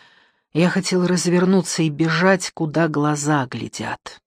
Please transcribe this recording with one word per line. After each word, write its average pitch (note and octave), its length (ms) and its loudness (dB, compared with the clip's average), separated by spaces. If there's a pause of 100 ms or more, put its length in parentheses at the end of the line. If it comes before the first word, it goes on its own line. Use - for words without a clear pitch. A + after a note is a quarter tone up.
(520)
Я E3+ 160 4
хотел F3+ 380 0
развернуться F3 800 2
и D#3+ 60 2
бежать, E3 600 0
куда D#3+ 360 0
глаза D3 580 0
глядят. - 800 -10